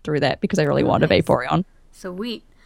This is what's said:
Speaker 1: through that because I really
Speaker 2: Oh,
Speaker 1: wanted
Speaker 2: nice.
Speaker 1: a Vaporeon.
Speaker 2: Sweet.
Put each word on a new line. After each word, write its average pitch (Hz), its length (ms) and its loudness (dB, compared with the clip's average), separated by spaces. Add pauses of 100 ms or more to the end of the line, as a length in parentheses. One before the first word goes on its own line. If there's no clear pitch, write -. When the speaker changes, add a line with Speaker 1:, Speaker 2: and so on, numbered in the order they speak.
Speaker 1:
through 151 160 -2
that 135 220 -2
because 196 160 0
I 156 60 2
really 143 180 2
Speaker 2:
Oh, - 40 2
Speaker 1:
wanted 139 220 2
Speaker 2:
nice. 90 120 4
Speaker 1:
a - 20 2
Vaporeon. 147 420 0 (280)
Speaker 2:
Sweet. 196 520 -10 (220)